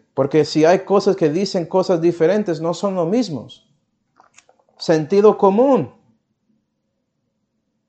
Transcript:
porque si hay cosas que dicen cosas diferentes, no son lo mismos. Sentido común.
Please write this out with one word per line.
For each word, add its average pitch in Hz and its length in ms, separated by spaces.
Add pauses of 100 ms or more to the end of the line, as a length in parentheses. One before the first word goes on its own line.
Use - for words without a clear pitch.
(160)
porque 139 280
si 151 220
hay 185 140
cosas 196 360
que 165 140
dicen 175 380
cosas 180 340
diferentes, 170 580
no 165 140
son 190 220
lo 175 100
mismos. 175 640 (1080)
Sentido 196 580
común. 202 560 (1900)